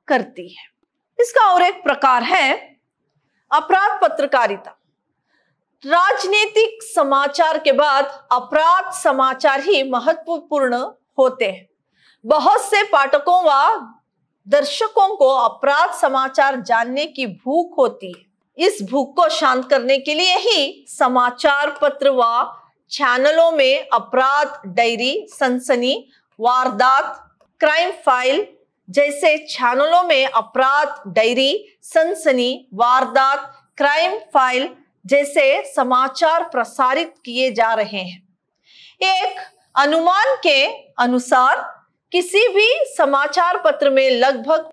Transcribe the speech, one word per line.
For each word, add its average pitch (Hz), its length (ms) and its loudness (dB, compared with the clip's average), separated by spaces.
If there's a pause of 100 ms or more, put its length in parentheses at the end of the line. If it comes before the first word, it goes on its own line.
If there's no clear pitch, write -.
करती 208 400 -4
है। - 160 -20 (560)
इसका 466 340 4
और 349 80 4
एक 359 200 0
प्रकार 269 400 2
है 302 500 0 (800)
अपराध 381 500 0
पत्रकारिता। 269 760 -2 (1080)
राजनीतिक 415 960 0
समाचार 285 760 0
के 294 140 2
बाद 277 600 0
अपराध 311 600 0
समाचार 269 680 0
ही 294 220 0
महत्वपूर्ण 277 920 -4 (440)
होते 254 260 0
हैं। 190 240 -6 (580)
बहुत 302 340 2
से 403 220 0
पाठकों 302 600 2
व 311 360 2 (680)
दर्शकों 381 680 0
को 277 120 4
अपराध 269 640 0
समाचार 269 640 0
जानने 240 500 -2
की 269 200 -10
भूख 320 520 -4
होती 233 340 -2
है। - 200 -20 (340)
इस 392 160 -2
भूख 254 340 -4
को 339 120 2
शांत 262 420 -2
करने 269 280 0
के 294 160 -6
लिए 359 220 2
ही 370 520 -2
समाचार 254 800 0
पत्र 277 400 0
व 247 420 0 (380)
चैनलों 285 640 2
में 277 400 0
अपराध 269 720 0
डायरी, 233 600 -2 (140)
सनसनी, 254 680 -2 (320)
वारदात, 254 880 0 (300)
क्राइम 320 300 0
फाइल 269 560 0 (440)
जैसे 285 480 0
चैनलों 302 640 0
में 285 240 0
अपराध 262 800 -2
डायरी, 240 760 -2
सनसनी, 285 920 -2
वारदात, 262 1000 0
क्राइम 320 420 0
फाइल 262 520 -4 (360)
जैसे 285 680 0
समाचार 269 680 0
प्रसारित 254 720 -4 (100)
किए 247 280 -2
जा 226 220 0
रहे 208 240 -4
हैं। 180 300 -14 (760)
एक 381 380 -2 (360)
अनुमान 349 640 2
के 285 240 2 (320)
अनुसार 247 840 0 (300)
किसी 370 360 2
भी 403 200 2 (300)
समाचार 311 640 0
पत्र 294 260 2
में 269 200 2
लगभग 269 640 0